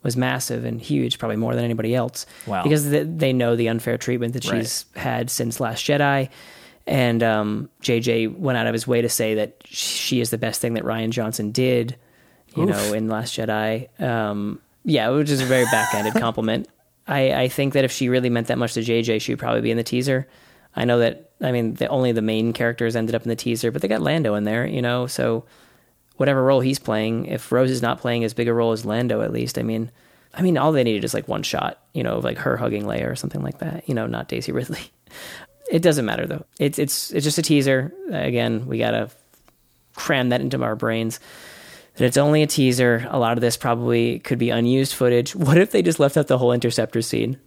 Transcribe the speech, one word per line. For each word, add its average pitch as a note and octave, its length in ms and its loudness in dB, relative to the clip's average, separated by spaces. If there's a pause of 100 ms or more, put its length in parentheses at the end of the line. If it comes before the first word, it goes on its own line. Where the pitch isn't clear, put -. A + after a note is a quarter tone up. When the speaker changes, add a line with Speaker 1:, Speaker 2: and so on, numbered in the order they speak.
Speaker 1:
was B2 140 -2
massive B2+ 480 -2
and A#2 160 -6
huge, C3 360 -2
probably A2 200 -4
more A2+ 180 0
than A#2+ 80 0
anybody A#2 320 -2
else. - 300 -4 (200)
Speaker 2:
Wow. F#2+ 180 -4
Speaker 1:
Because D3 260 2
th-, D3 180 2
they D#3 240 0
know A#2+ 240 2
the A#2 140 2
unfair A#2 280 -2
treatment A#2+ 360 -2
that B2+ 120 -6
Speaker 2:
Right. - 120 0
Speaker 1:
she's A2+ 280 -4 (100)
had A#2+ 340 -4
since A#2 320 -4
Last A#2 240 -4
Jedi. C#3+ 440 2 (560)
And, A#2+ 380 2
um, G#2+ 460 0 (100)
J A#2 220 0
J A2+ 260 0
went C3 300 -2
out A#2 100 2
of A2+ 60 0
his A2+ 120 -4
way A#2+ 160 2
to A#2 80 0
say A2 260 0
that G#2+ 300 -4
sh-, - 100 -18
she - 440 -2
is A#2 100 0
the A#2 80 -2
best A2+ 220 -4
thing A#2 140 -2
that A2+ 100 -4
Rian A2+ 280 -2
Johnson A2 400 -4
did, B2 440 0 (600)
you D#3+ 80 0
Speaker 2:
Oof. G3 60 2
Speaker 1:
know, G#2 240 0
in A2 140 -2
Last A2 300 -4
Jedi. A2 500 -2 (140)
Um, G#2 580 -4 (240)
yeah, A#2+ 260 2
which D3 200 2
is C#3 120 0
a C3 40 -2
very B2+ 200 4
backhanded A2 480 0
Speaker 2:
<laughs> A2+ 80 2
Speaker 1:
compliment. A2 460 -2 (400)
I, C3+ 260 2
I C3 140 2
think C3+ 260 0
that C3+ 120 4
if B2 60 0
she B2+ 180 -2
really B2+ 200 2
meant A#2 180 0
that A#2+ 100 0
much A#2+ 180 -2
to A#2+ 60 -2
J A#2 200 2
J, A2+ 180 0
she A#2+ 120 -4
would A#2+ 80 -2
probably A#2 220 0
be A#2 100 0
in A#2 60 0
the A#2 60 -2
teaser. C3 440 0 (480)
I A#2 100 -2
know A#2+ 140 4
that, - 320 0 (100)
I C3 100 0
mean, A#2 240 -2
the, A#2+ 120 -2
only B2+ 240 0
the A2+ 100 0
main A2 320 0
characters A#2 420 0
ended A2+ 180 -2
up A2+ 100 -2
in A#2 60 -4
the A2+ 60 0
teaser, A#2 360 -2
but D3 100 -4
they G3 60 -2
got G#3 140 0
Lando C#3+ 340 2
in G#2 80 0
there, A2 220 0
you B2 160 -4
know, B2 260 -2
so A#2+ 380 -2 (720)
whatever C3+ 260 2
role C3+ 180 6
he's C3 180 0
playing, A2+ 460 -2
if - 260 -6
Rose B2+ 200 4
is B2 100 -2
not A#2+ 180 0
playing A#2+ 240 0
as A2 100 -2
big A#2 140 0
a A#2 60 2
role A#2 180 2
as A2+ 140 -2
Lando, A2+ 360 0
at A2 120 -2
least, A#2+ 240 -2
I A#2+ 60 -2
mean, A2+ 280 -4 (420)
I - 80 -4
mean, F3+ 160 4
all C#3+ 140 2
they C#3 120 4
needed A2 200 2
is, A2+ 100 -2
like, A2 140 -4
one - 160 -4
shot, - 380 -4 (120)
you B2+ 100 -4
know, - 120 -2
of, A#2 80 -4
like, B2 140 -4
her C3 180 0
hugging A2+ 280 -2
Leia G#2+ 260 -4
or B2+ 60 -4
something C#3 260 -8
like C#3 180 -6
that, - 300 -8
you C3+ 60 0
know, A2 100 -2
not A#2 220 -6
Daisy A#2+ 240 -6
Ridley. C3 280 -6
<laughs> - 120 -18 (760)
It E3+ 140 2
doesn't D3+ 240 4
matter, G#2+ 220 -2
though. D3 180 -8 (140)
It's, C#3+ 180 0
it's, - 340 -4
it's D#3 120 -2
just D3 160 0
a - 20 0
teaser. C#3 500 4 (200)
Again, A#2+ 560 -2
we B2+ 100 -4
gotta A2+ 320 0 (840)
cram B2+ 340 0
that B2 100 2
into C3+ 220 -2
our A2 140 -2
brains, A2+ 440 -2 (760)
that B2 100 2
it's B2 120 4
only D3+ 260 4
a D3 40 2
teaser. B2 600 4
A - 80 -2
lot A#2+ 180 2
of A#2 60 -2
this A#2 160 2
probably A#2 600 0
could - 180 -4
be A#2+ 140 0
unused B2 420 2
footage. B2 420 2
What D#3+ 220 4
if G3 140 4
they G#3 100 4
just E3+ 180 2
left C#3 180 4
out D3+ 100 2
the C3 100 4
whole B2 140 4
interceptor A#2 500 0
scene? A#2 460 -2